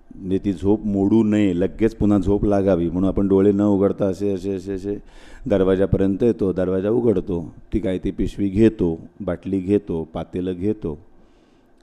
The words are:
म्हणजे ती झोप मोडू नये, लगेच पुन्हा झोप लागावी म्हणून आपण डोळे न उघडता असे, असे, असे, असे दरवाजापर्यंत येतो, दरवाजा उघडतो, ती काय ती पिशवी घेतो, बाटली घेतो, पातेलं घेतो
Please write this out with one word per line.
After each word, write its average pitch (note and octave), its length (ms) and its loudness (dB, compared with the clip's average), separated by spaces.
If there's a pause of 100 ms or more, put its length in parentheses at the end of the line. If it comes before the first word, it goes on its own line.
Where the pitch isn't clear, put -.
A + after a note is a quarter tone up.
(160)
म्हणजे F#2+ 300 -4
ती G2+ 80 0
झोप G2+ 320 0
मोडू G2+ 380 2
नये, G#2 360 2
लगेच G2+ 360 -2
पुन्हा G#2 220 2
झोप G2+ 280 0
लागावी G2 440 2
म्हणून F#2 200 0
आपण G2 180 0
डोळे G2 240 4
न G2+ 100 2
उघडता G2+ 440 2
असे, G2 280 -2
असे, F#2+ 220 -6
असे, F#2+ 180 -8
असे G2+ 240 -6 (480)
दरवाजापर्यंत F#2+ 800 2
येतो, G#2 300 2
दरवाजा F#2 360 -2
उघडतो, G2+ 640 0 (200)
ती A2 60 0
काय F#2 180 -4
ती F#2+ 140 -6
पिशवी G2+ 360 -4
घेतो, F#2+ 520 2 (220)
बाटली F#2+ 380 -4
घेतो, F#2 540 -2
पातेलं F2+ 400 -6
घेतो F2+ 460 -6 (840)